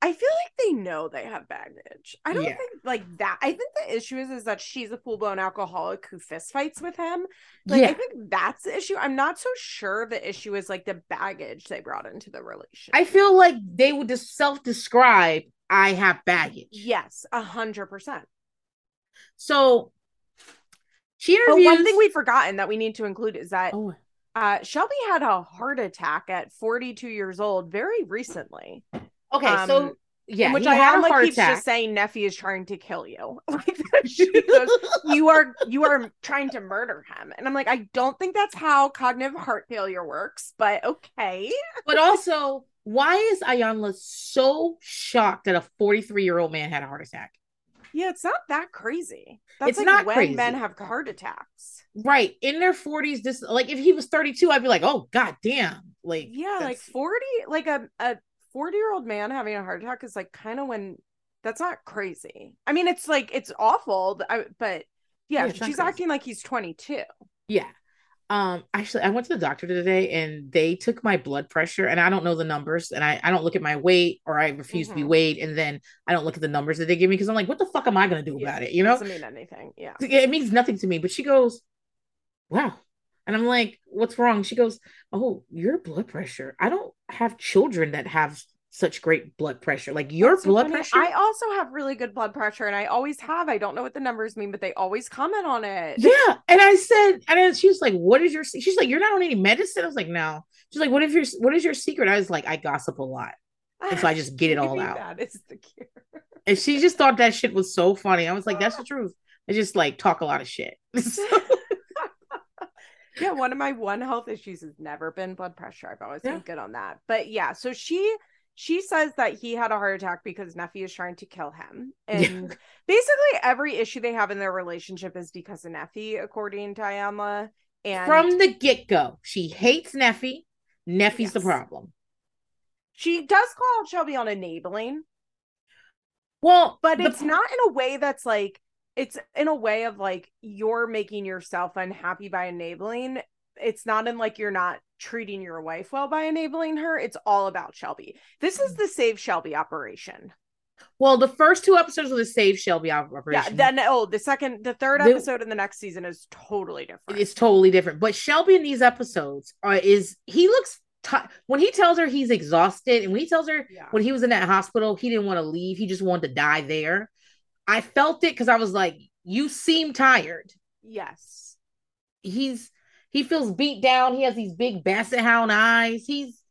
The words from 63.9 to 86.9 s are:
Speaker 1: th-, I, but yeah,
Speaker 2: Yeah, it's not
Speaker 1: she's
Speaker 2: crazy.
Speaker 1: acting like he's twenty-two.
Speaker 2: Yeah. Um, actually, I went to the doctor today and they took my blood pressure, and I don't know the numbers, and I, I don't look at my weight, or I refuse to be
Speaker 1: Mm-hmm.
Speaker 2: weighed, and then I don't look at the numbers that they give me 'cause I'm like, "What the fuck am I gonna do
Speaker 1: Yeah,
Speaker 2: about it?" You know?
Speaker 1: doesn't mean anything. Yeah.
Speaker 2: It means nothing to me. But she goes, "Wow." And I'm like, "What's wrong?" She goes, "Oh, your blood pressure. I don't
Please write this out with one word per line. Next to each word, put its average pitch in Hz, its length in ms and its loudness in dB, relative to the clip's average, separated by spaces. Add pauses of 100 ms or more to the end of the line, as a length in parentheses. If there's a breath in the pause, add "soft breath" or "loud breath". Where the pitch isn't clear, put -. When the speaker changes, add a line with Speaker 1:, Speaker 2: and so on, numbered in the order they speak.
Speaker 1:
th-, 196 120 -8
I, 220 160 -4 (140)
but 190 240 -6 (460)
yeah, 277 140 0
Speaker 2:
Yeah, - 80 0
it's - 100 -12
not 226 60 -4
Speaker 1:
she's 294 100 -6
Speaker 2:
crazy. 339 100 0
Speaker 1:
acting 359 220 -6
like 285 140 -4
he's 233 200 -16
twenty-two. 233 600 -10 (440)
Speaker 2:
Yeah. 208 200 -2 (600)
Um, 185 360 -2 (100)
actually, 208 300 -4
I 196 80 2
went 240 160 -4
to 339 80 -4
the 214 40 -4
doctor 165 280 -4
today 180 420 0
and 151 420 -8
they 165 240 2
took 233 280 -4
my 208 140 2
blood 143 300 -6
pressure, 165 380 -2
and 170 140 0
I 170 100 6
don't 190 140 0
know 170 100 0
the 165 100 -2
numbers, 156 480 -6
and 151 120 -4
I, 151 200 0
I 165 60 2
don't 175 140 2
look 165 120 -2
at 180 60 -4
my 151 140 -2
weight, 175 500 2
or 151 140 -2
I 156 100 2
refuse 143 380 -8
to 202 80 -12
be 151 60 -2
Speaker 1:
Mm-hmm. 143 80 -2
Speaker 2:
weighed, 160 280 4
and 156 180 -8
then 147 240 -4 (280 soft breath)
I 165 60 0
don't 160 120 0
look 160 80 -4
at 160 80 -14
the 156 60 -2
numbers 151 320 -4
that 160 80 -4
they 175 80 2
give 175 120 4
me 190 120 2
'cause 202 100 -2
I'm 220 60 -2
like, 196 120 -2
"What 285 120 -4
the 381 80 -2
fuck - 180 -4
am 208 120 2
I 196 100 4
gonna 160 160 -2
do 143 160 -10
Speaker 1:
Yeah, 139 100 -8
Speaker 2:
about 139 140 -8
it?" 120 80 -8
You 175 120 0
know? 220 100 4
Speaker 1:
doesn't 220 160 -2
mean 165 140 -12
anything. - 540 -18
Yeah. - 220 -16
Speaker 2:
It 262 320 4
means 285 200 -2
nothing 240 280 2
to 190 80 -4
me. 175 100 0
But 170 140 -6
she - 100 -8
goes, 262 400 2 (880)
"Wow." 196 240 -2 (540)
And 208 80 -4
I'm 226 100 -2
like, 240 400 0
"What's 220 320 -4
wrong?" 240 240 2
She 196 140 -8
goes, 226 240 0 (340 soft breath)
"Oh, 220 380 -4
your 180 260 -2
blood 175 300 -10
pressure. - 520 -12
I 214 100 0
don't 370 260 -6 (140)